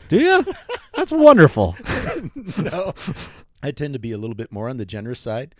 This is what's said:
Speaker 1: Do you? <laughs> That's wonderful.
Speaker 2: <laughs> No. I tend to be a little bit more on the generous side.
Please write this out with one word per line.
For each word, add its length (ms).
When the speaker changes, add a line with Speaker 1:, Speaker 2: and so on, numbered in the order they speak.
Speaker 1:
Do 100
you? 260
<laughs> 240
That's 180
wonderful. 680
Speaker 2:
<laughs> 60
No. 360
I 100
tend 200
to 60
be 140
a 60
little 160
bit 160
more 200
on 80
the 80
generous 340
side. 400